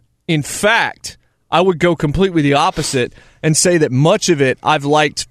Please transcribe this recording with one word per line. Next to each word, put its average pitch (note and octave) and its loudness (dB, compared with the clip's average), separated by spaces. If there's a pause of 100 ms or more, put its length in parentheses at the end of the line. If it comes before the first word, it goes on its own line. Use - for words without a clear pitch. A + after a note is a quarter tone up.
(260)
In D#3 0
fact, - -2 (340)
I E3 2
would F#3 0
go F3 0
completely E3 0
the C#3 0
opposite D3+ -2 (280)
and D#3 0
say F3 2
that D3 2
much D3+ 2
of D3+ 2
it C3 0
I've D3+ 0
liked D3+ -2